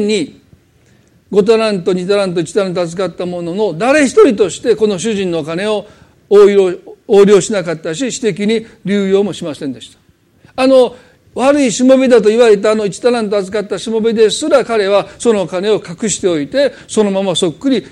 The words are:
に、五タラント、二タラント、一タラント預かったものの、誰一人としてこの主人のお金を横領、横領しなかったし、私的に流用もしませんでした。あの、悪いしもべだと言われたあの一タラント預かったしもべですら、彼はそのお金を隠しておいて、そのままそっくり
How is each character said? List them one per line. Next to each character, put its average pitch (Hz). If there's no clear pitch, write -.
に、 202
五 202
タ 220
ラ 220
ン 196
ト、 196
二 180
タ 202
ラ 202
ン 180
ト、 180
一 160
タ 208
ラ 190
ン 175
ト 180
預 175
か 170
っ -
た 180
も 175
の 170
の、 202
誰 269
一 214
人 262
と 165
し -
て 220
こ 214
の 202
主 214
人 190
の 165
お 147
金 165
を 214
横 202
領、 196
横 202
領 196
し 226
な 190
か 170
っ 156
た 165
し、 254
私 -
的 202
に 226
流 196
用 196
も 190
し -
ま 160
せ 151
ん 135
で 117
し -
た。 -
あ 254
の、 262
悪 285
い 247
し -
も 262
べ 262
だ 240
と 208
言 220
わ 240
れ 208
た 214
あ -
の 220
一 190
タ 240
ラ 240
ン 214
ト 208
預 196
か 208
っ 202
た 196
し -
も 220
べ 226
で 220
す 294
ら、 277
彼 214
は 196
そ 240
の 202
お 170
金 185
を 214
隠 185
し -
て 196
お 170
い 139
て、 269
そ 214
の 202
ま 196
ま 190
そ 180
っ 151
く 269
り 233